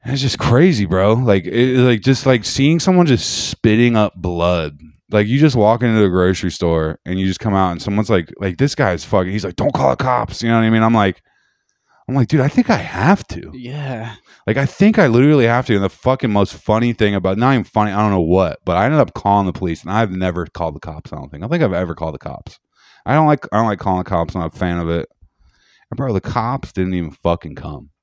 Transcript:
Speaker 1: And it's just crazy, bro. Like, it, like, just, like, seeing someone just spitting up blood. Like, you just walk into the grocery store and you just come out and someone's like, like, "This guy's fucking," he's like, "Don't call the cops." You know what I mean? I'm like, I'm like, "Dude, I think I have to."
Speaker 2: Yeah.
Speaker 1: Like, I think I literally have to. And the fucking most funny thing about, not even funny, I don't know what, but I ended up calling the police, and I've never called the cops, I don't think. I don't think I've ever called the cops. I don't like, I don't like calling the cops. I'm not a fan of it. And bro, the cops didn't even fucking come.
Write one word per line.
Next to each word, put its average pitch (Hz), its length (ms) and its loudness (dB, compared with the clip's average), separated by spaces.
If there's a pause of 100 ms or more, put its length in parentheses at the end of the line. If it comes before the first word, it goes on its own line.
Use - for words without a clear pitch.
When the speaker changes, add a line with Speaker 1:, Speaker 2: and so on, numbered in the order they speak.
Speaker 1:
And 120 80 -6
it's 135 100 -4
just 135 160 -2
crazy, 127 460 4
bro. 95 300 2
Like, 107 320 2
it, 127 320 2
like, 123 240 4
just, 135 240 0
like, 127 180 2
seeing 151 360 0
someone 180 260 4
just - 420 0
spitting 117 480 2
up 104 200 0
blood. 85 640 -2 (320)
Like, 104 160 2
you 123 120 0
just 147 180 4
walk 110 260 2
into 113 180 2
the 101 80 4
grocery 92 420 0
store 80 540 -2
and 95 160 -4
you 95 60 -2
just 95 120 -4
come 104 160 -2
out 95 180 0
and 87 100 -10
someone's 104 260 -4
like, 92 320 -2
like, 95 160 -4
"This 139 180 -2
guy's 92 300 -2
fucking," 92 260 0
he's 101 140 -6
like, 90 120 -8
"Don't - 180 -2
call 139 160 2
the 127 60 0
cops." 123 460 -4
You 117 60 -2
know 117 80 2
what 113 80 2
I 110 60 2
mean? 113 120 2
I'm 113 120 2
like, 98 260 0 (880)
I'm 127 60 -6
like, 131 140 0
"Dude, 156 120 2
I 135 80 2
think 247 220 0
I 196 60 2
have 117 520 0
to." - 240 -14
Speaker 2:
Yeah. 127 600 -10 (320)
Speaker 1:
Like, 113 100 0
I 139 80 0
think 214 340 2
I 165 100 4
literally 131 380 4
have 120 200 0
to. 113 80 2
And 98 100 2
the 95 60 0
fucking 127 420 -2
most 101 220 0
funny 113 400 0
thing 104 200 0
about, 95 220 -2
not 123 160 2
even 123 120 0
funny, 107 280 -2
I 101 80 -2
don't 107 100 2
know 95 120 2
what, 87 420 0
but 87 140 0
I 104 80 2
ended 151 140 2
up 110 120 0
calling 101 320 0
the 92 80 -2
police, 85 300 -6
and 80 100 -12
I've 107 180 -2
never 90 360 -4
called 80 300 -8
the 76 40 -16
cops, 78 320 -10
I 76 40 -12
don't 67 140 -14
think. 73 120 -14
I - 20 -10
don't 120 60 -8
think 165 120 0
I've 98 120 0
ever 85 200 -4
called 80 200 -8
the 65 40 -12
cops. - 400 -14 (460)
I - 100 0
don't 156 120 4
like, 151 260 2
I 104 60 0
don't 113 80 2
like 104 140 -2
calling 92 220 -2
the 87 60 -8
cops. 85 260 -2
I'm 90 60 -4
not 82 140 -6
a - 40 -20
fan 87 200 -2
of 85 100 -4
it. 85 220 -4 (800)
And - 80 -10
bro, 131 160 -4
the 95 80 -2
cops 120 500 -6
didn't 92 220 -4
even 85 160 -4
fucking 82 460 -6
come. 71 340 -14 (120)